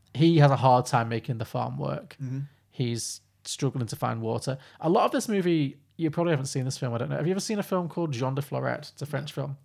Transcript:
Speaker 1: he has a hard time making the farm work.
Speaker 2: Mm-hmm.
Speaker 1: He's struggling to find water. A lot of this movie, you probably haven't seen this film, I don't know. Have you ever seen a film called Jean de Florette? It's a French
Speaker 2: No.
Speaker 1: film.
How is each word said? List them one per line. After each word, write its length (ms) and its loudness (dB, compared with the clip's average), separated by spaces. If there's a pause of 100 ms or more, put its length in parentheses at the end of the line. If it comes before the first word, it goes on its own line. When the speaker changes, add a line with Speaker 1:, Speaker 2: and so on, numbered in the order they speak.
(140)
Speaker 1:
he 260 6
has 120 10
a 60 4
hard 300 6
time 200 2
making 300 -4
the 80 -6
farm 320 -4
work. 440 -6
Speaker 2:
Mm-hmm. 180 -6 (300)
Speaker 1:
He's 520 -6 (240)
struggling 420 -4
to 80 -10
find 260 -4
water. 360 -4 (240)
A 80 0
lot 160 4
of 60 0
this 180 -2
movie, 480 0 (180)
you 160 -2
probably 220 0
haven't 140 -2
seen 180 -4
this 120 -4
film, 160 -4
I 40 -2
don't 120 -4
know. 60 -4
Have 120 -2
you 40 2
ever 80 -2
seen 200 -2
a 40 -4
film 240 -2
called 240 -4
Jean 240 -2
de 60 -2
Florette? 500 -6
It's 100 -20
a 40 -6
French 320 -6
Speaker 2:
No. 60 -4
Speaker 1:
film. 220 -8